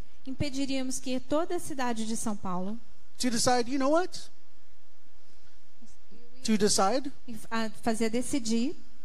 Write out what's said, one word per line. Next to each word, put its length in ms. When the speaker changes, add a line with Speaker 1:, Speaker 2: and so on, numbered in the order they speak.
Speaker 1:
impediríamos 760
que 200
toda 360
a 40
cidade 460
de 100
São 220
Paulo 420
Speaker 2:
to 120
decide, 420
"You 60
know 140
what?" 380
To 120
decide, 540
Speaker 1:
e 60
f-, 180
a 180
fazer 280
decidir. 640